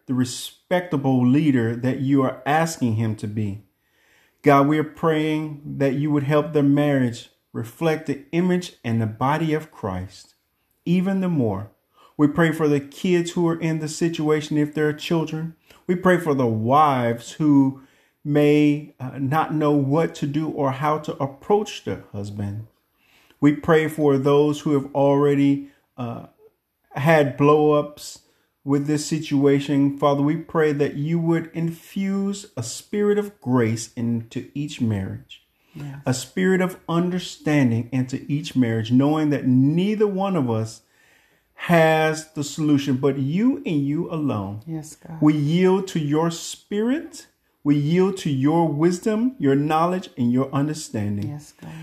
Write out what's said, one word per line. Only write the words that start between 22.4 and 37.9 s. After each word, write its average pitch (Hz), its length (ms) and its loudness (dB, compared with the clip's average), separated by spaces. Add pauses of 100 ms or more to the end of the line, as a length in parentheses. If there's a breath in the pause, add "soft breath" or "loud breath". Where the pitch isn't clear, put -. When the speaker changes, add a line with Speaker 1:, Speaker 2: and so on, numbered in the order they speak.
Speaker 1:
We 147 120 4
pray 156 360 2
for 147 280 2
those 143 440 2
who 156 140 -2
have 139 200 0
already, 139 760 2 (300 loud breath)
uh, 120 280 -10 (680)
had 143 420 2
blow-ups 147 840 2 (440)
with 143 220 0
this 151 180 -2
situation. 139 920 0
Father, 143 240 2
we 151 140 0
pray 160 360 -2
that 143 220 -2
you 156 240 -2
would 165 340 -2
infuse 196 960 -6 (100)
a - 60 -6
spirit 208 560 -2
of 202 240 -6
grace 117 520 0
into 117 600 -6
each 147 260 -8
marriage, 107 640 -4 (320 loud breath)
Speaker 2:
Yes. 143 320 -14
Speaker 1:
a 127 80 0
spirit 185 480 0
of 185 160 -4 (100)
understanding 151 1040 0